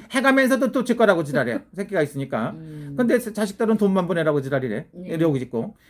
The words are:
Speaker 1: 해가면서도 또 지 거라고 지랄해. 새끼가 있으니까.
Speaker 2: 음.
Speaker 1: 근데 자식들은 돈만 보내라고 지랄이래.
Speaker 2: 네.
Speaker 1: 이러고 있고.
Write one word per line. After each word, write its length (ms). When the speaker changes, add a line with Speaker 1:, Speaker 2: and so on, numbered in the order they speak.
Speaker 1:
해가면서도 600
또 120
지 120
거라고 280
지랄해. 360
새끼가 260
있으니까. 540
Speaker 2:
음. 420
Speaker 1:
근데 220
자식들은 580
돈만 300
보내라고 340
지랄이래. 500
Speaker 2:
네. 180
Speaker 1:
이러고 280
있고. 380